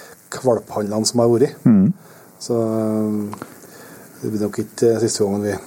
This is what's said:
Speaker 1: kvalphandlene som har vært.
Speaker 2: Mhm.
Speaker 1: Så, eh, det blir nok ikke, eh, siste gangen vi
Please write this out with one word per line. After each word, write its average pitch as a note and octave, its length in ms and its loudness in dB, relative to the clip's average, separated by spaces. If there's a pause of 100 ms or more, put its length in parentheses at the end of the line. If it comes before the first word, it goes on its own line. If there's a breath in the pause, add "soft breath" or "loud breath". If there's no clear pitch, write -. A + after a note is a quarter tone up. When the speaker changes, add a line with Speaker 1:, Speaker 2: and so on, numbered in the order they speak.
(300 loud breath)
Speaker 1:
kvalphandlene G#2+ 760 -2
som A#2+ 140 -2
har A#2 80 4
vært. A#2+ 280 2 (100)
Speaker 2:
Mhm. G#2+ 280 6 (460 loud breath)
Speaker 1:
Så, - 140 -6
eh, G#2+ 800 -2 (880 loud breath)
det A#2+ 100 -6
blir G#2+ 100 -4
nok G2+ 180 -4
ikke, A2+ 360 0
eh, G#2+ 40 -2
siste A2 260 0
gangen G2+ 160 -2
vi G#2 120 -2 (140)